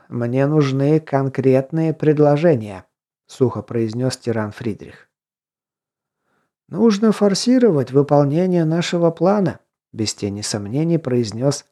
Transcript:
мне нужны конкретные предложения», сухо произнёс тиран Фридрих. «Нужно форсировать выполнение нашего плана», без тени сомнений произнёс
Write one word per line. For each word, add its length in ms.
мне 380
нужны 540
конкретные 920
предложения», 920
сухо 360
произнёс 560
тиран 340
Фридрих. 560
«Нужно 440
форсировать 800
выполнение 760
нашего 440
плана», 500
без 220
тени 280
сомнений 560
произнёс 720